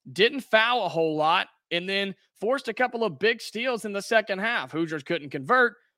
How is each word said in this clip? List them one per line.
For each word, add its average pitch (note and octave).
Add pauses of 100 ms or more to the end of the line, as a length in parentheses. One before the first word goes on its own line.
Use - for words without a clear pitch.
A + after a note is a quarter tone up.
(120)
didn't A#3
foul A3+
a E3
whole D#3+
lot, E3 (200)
and F3
then G3 (260)
forced B3+
a A3+
couple A#3+
of E3
big A3+
steals A#3
in G#3
the G3
second G#3
half. G#3
Hoosiers D#3
couldn't D3
convert, G#3 (220)